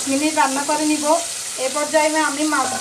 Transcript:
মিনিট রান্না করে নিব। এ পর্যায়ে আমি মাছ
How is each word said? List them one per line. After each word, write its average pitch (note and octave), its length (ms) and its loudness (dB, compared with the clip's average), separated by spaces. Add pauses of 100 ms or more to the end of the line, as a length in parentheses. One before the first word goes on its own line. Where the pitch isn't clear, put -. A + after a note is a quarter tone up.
(120)
মিনিট D4+ 280 0
রান্না C#4 300 2
করে D4+ 220 0
নিব। D4 140 0 (600)
এ - 100 0
পর্যায়ে D4+ 340 2 (200)
আমি C#4 140 -2 (100)
মাছ C4 160 0 (120)